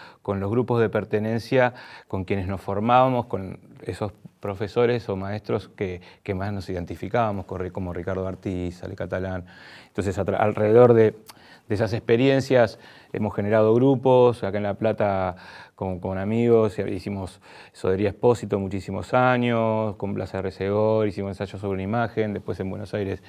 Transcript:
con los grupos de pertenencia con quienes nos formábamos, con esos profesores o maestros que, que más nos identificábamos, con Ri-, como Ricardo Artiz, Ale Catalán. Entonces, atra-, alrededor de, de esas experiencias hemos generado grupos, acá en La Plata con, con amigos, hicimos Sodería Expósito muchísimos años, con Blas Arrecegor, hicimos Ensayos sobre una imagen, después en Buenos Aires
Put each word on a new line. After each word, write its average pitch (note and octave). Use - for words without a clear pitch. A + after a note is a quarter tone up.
con G2
los G2+
grupos A#2+
de A2
pertenencia A2
con F#2+
quienes G2
nos F#2+
formábamos, B2
con G2
esos G2
profesores A2+
o G2
maestros G#2
que, F2+
que G2+
más G2
nos G2
identificábamos, G2
con F#2
Ri-, F2+
como F#2
Ricardo F#2
Artiz, F2+
Ale F#2+
Catalán. F#2
Entonces, G2
atra-, F#2+
alrededor G#2+
de, A2
de G#2+
esas G#2
experiencias B2+
hemos G#2
generado A2
grupos, B2+
acá G2
en G#2
La G2+
Plata G2
con, F#2
con F2+
amigos, A2
hicimos G2
Sodería F#2+
Expósito G#2+
muchísimos G2
años, A#2
con G2
Blas G2+
Arrecegor, G#2
hicimos G2
Ensayos G2
sobre G2
una F#2+
imagen, A2
después G2+
en F#2+
Buenos G2+
Aires G2